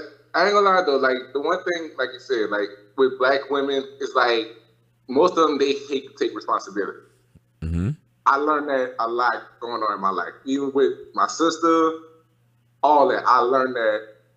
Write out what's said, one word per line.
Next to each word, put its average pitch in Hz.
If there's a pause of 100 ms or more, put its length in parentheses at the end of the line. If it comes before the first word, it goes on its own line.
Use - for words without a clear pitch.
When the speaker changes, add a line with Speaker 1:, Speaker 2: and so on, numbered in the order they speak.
(360)
Speaker 1:
I 165
ain't 202
gonna 202
lie, 185
though. 139
Like, 127
the 139
one 170
thing, 165
like 127
you -
said, 107
like, 104 (260)
with 127
black 135
women, 139 (160)
it's 135
like, 120 (580)
most 165
of 160
them, 143
they 139 (140)
hate 135
to -
take 117
responsibility. 101 (640)
Speaker 2:
Mm-hmm. 85 (340)
Speaker 1:
I 135
learned 147
that 127
a 113
lot 117 (160)
going 117
on 104
in 98
my 98
life. 87 (120)
Even 139
with 135 (200)
my 101
sister, 160 (840)
all 143
that, 107
I 120
learned 127
that 110 (380)